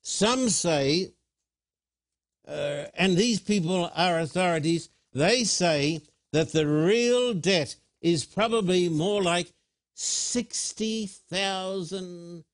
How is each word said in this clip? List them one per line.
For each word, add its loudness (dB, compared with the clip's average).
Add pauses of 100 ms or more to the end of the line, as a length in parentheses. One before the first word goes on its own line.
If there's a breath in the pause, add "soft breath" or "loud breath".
Some 0
say, 0 (1300)
uh, -6 (100)
and 2
these 2
people 0
are 2
authorities, 0 (240)
they 2
say 0 (300)
that 0
the 2
real 2
debt 0 (260)
is 2
probably 0
more 0
like 0 (440)
sixty -4
thousand -6 (100)